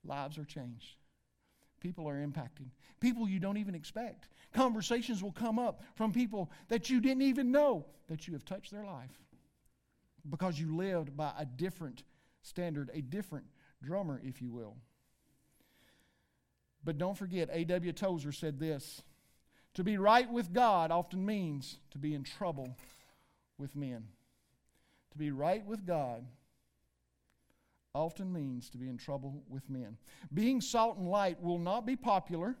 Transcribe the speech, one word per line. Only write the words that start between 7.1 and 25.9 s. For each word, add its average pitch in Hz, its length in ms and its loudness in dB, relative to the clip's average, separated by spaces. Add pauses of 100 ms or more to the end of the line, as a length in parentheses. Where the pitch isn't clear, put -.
even 262 300 4
know 269 340 6 (220)
that 156 200 -6
you 170 60 -6
have 139 120 -8
touched 196 260 -10
their 208 140 -10
life 131 360 -12 (1080)
because 165 300 -2
you 160 160 0
lived 170 400 -2
by 147 220 -2
a 151 80 -4
different 139 580 -6 (380)
standard, 156 520 -6
a 151 80 -6
different 151 440 -6 (380)
drummer, 156 400 -4
if 127 180 -10
you 123 100 -6
will. 113 240 -10 (2000)
But 151 140 -2
don't 185 200 0
forget, 180 340 -2
A 170 140 0
W 175 260 2
Tozer 160 400 0
said 147 260 -4
this, 151 460 -4 (720)
"To 185 80 0
be 208 140 2
right 233 340 8
with 208 220 0
God 196 360 6
often 175 360 2
means 175 540 -2 (120)
to 143 80 -10
be 151 160 -2
in 139 80 -4
trouble 139 520 -4 (840)
with 139 180 -10
men." 123 320 -6 (1040)
To 147 60 -16
be 151 140 -2
right 175 340 2
with 208 200 -6
God 127 400 -2 (1700)